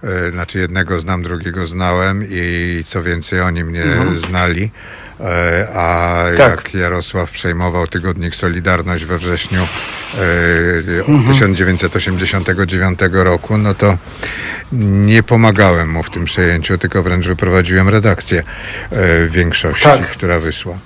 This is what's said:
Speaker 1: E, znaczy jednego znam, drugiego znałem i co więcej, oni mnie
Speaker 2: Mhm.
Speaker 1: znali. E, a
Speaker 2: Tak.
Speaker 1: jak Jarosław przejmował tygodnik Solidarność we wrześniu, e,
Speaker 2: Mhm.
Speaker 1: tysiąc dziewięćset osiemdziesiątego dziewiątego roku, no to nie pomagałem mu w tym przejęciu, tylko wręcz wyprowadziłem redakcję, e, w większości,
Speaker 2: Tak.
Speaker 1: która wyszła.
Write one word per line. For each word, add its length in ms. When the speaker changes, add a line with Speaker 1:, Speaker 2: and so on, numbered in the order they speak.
Speaker 1:
E, 280
znaczy 280
jednego 420
znam, 220
drugiego 440
znałem 600
i 580
co 160
więcej, 380
oni 220
mnie 200
Speaker 2:
Mhm. 360
Speaker 1:
znali. 420
E, 540
a 500
Speaker 2:
Tak. 140
Speaker 1:
jak 220
Jarosław 580
przejmował 560
tygodnik 480
Solidarność 680
we 120
wrześniu, 420
e, 1500
Speaker 2:
Mhm. 260
Speaker 1:
tysiąc 240
dziewięćset 380
osiemdziesiątego 720
dziewiątego 580
roku, 340
no 160
to 240
nie 180
pomagałem 680
mu 140
w 60
tym 160
przejęciu, 520
tylko 260
wręcz 240
wyprowadziłem 640
redakcję, 500
e, 40
w 40
większości, 520
Speaker 2:
Tak. 240
Speaker 1:
która 320
wyszła. 340